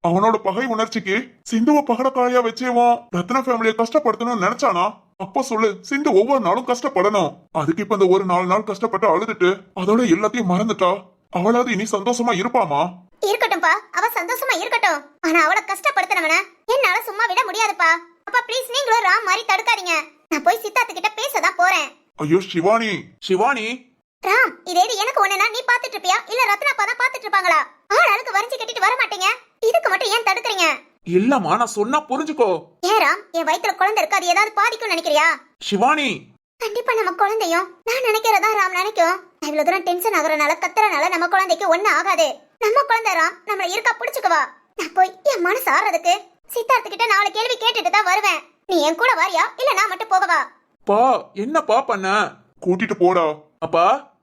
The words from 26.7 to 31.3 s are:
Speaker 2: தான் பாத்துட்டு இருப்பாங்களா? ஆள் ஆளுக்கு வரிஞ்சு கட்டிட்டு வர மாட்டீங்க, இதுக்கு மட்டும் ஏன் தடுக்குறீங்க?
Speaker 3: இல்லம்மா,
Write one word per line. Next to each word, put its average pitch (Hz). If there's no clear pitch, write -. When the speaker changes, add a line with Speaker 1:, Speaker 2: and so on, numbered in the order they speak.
Speaker 2:
தான் 466
பாத்துட்டு 523
இருப்பாங்களா? 370
ஆள் 539
ஆளுக்கு 427
வரிஞ்சு 466
கட்டிட்டு 453
வர 466
மாட்டீங்க, 370
இதுக்கு 659
மட்டும் 381
ஏன் 453
தடுக்குறீங்க? 392
Speaker 3:
இல்லம்மா, 190